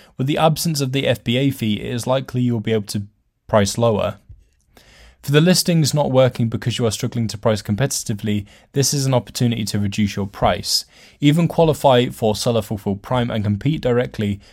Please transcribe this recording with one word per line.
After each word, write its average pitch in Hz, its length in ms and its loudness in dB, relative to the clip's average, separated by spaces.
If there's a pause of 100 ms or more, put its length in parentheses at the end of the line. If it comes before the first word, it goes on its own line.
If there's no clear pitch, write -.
(160)
With 131 120 -2
the 151 100 -2
absence 156 420 2
of 131 120 -2
the 131 160 -2
F 120 140 0
B 117 140 0
A 139 140 2
fee, 110 300 -2
it 120 120 -8
is 117 140 -6
likely 131 340 -2
you 123 140 0
will 113 60 -2
be 113 120 -4
able 107 140 -2
to 104 160 -6 (460)
price 101 280 2
lower. 101 440 0 (1000)
For 139 100 -6
the 147 80 6
listings 170 520 4
not 143 200 0
working 127 360 4
because 113 300 -4
you 123 80 0
are 107 60 0
struggling 123 340 -4
to - 100 -8
price 107 260 0
competitively, 104 840 -4 (280)
this 139 200 0
is 139 120 -2
an 135 60 0
opportunity 117 520 0
to 101 160 -2
reduce 101 340 0
your 98 140 -4
price. - 560 -2 (340)
Even 156 300 4
qualify 135 640 2
for 107 260 -2
Seller 117 260 0
Fulfilled 101 400 -6
Prime 123 260 -2
and 113 140 -4
compete 107 380 -2
directly 113 600 -2 (120)